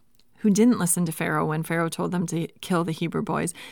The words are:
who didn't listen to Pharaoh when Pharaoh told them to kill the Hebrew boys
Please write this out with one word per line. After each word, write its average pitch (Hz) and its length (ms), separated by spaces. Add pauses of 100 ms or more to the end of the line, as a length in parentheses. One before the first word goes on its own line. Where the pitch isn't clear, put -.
(400)
who 220 100
didn't 214 300
listen 175 260
to 160 80
Pharaoh 160 320
when 156 180
Pharaoh 165 240
told 170 240
them 175 160
to 165 200 (120)
kill 170 240
the 160 80
Hebrew 160 300
boys 156 320 (180)